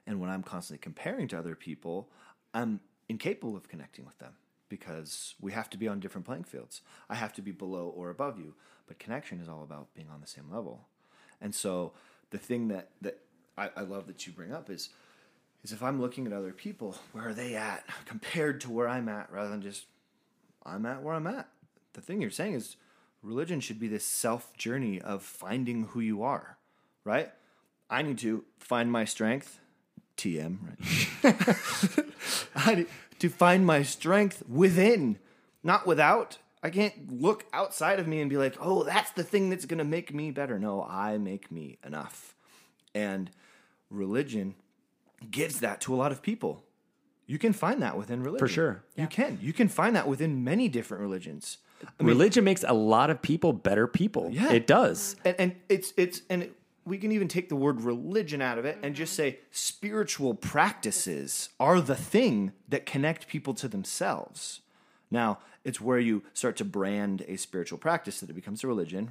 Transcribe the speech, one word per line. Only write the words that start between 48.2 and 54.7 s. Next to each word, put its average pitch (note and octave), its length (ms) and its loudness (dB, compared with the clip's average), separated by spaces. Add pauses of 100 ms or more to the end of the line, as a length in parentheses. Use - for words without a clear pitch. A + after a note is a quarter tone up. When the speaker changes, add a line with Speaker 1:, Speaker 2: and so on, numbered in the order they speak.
Speaker 1:
religion. D#3 240 2
Speaker 2:
For G#2 60 0
sure. C3+ 320 0 (120)
Speaker 1:
You D3+ 80 -2
Speaker 3:
Yeah. - 20 2
Speaker 1:
can. A#3 340 -2
You D#3 120 -4
can A#3 160 6
find G#3+ 280 4
that D3+ 120 2
within C#3 360 0
many G3+ 240 2
different A2 340 -2
religions. F2 560 -6 (400)
I - 40 0
mean A#2+ 60 6
Speaker 2:
Religion G3 360 8
makes F#3+ 220 4
a B2 80 6
lot A2 360 6
of - 120 0
people E3 300 4
better G#2+ 340 4
people. F3 460 0
Speaker 1:
Yeah. G#3+ 200 4
Speaker 2:
It A3+ 140 6
does. - 580 6